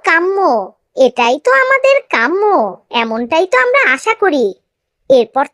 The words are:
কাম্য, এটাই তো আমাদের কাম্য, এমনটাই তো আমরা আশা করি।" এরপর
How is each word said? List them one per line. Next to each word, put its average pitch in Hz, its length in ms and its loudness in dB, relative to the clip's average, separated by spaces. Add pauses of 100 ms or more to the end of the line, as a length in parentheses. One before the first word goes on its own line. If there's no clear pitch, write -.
কাম্য, 339 680 0 (240)
এটাই 247 440 0
তো 494 120 0
আমাদের 523 580 2
কাম্য, 302 680 0 (140)
এমনটাই 240 580 -2
তো 494 100 0
আমরা 494 360 0
আশা 427 200 -2
করি।" 285 420 -2 (540)
এরপর 262 440 2